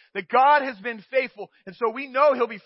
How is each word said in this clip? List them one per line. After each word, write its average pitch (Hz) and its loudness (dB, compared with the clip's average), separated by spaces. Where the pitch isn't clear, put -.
that 196 -8
God 285 4
has 262 -8
been 220 -10
faithful. 254 -4
And 190 -16
so 233 -2
we 262 -12
know 269 2
he'll 240 -2
be 220 -12